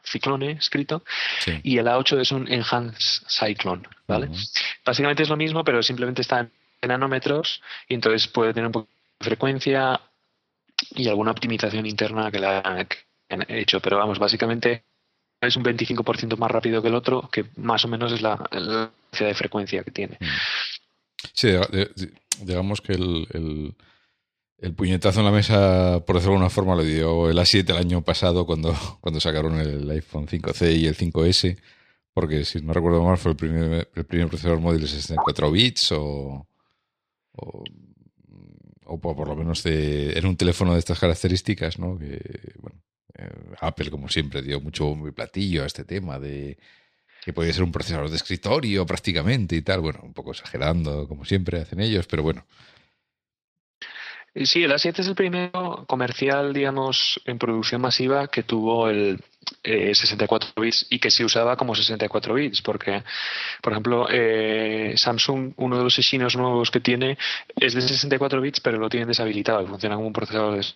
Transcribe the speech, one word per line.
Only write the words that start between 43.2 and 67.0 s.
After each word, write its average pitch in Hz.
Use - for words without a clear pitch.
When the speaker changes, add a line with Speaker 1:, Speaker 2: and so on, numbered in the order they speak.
Speaker 2:
Apple, 78
como 69
siempre, 71
dio 69
mucho 76
bombo 76
y 71
platillo 90
a -
este -
tema 87
de 69
que 87
podía 82
ser 90
un 85
procesador 76
de 80
escritorio 98
prácticamente 90
y 78
tal. 95
Bueno, 78
un -
poco -
exagerando, 73
como 71
siempre 87
hacen 82
ellos, 104
pero 76
bueno. 80
Speaker 1:
Eh, 139
sí, 170
el 143
A 147
siete 170
es 185
el 196
primero 180
comercial, 139
digamos, 135
en 123
producción 117
masiva 127
que 113
tuvo 113
el, 101
eh, 104
sesenta 104
y -
cuatro 110
bits 113
y 120
que 117
se 120
usaba 117
como 120
sesenta 107
y 101
cuatro 107
bits, 139
porque, 101
por 110
ejemplo, 120
eh, 110
Samsung, 131
uno 127
de 123
los 123
Exynos 123
nuevos 123
que 120
tiene, 127